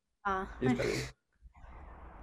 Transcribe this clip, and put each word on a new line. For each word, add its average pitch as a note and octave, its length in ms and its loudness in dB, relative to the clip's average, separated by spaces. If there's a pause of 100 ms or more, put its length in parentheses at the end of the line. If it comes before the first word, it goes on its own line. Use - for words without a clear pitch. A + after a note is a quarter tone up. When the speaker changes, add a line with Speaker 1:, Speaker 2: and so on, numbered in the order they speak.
(240)
Speaker 1:
Ah. F#3+ 240 2 (120)
Speaker 2:
Y B2 60 4
está B2+ 180 6
bien. - 300 0 (1080)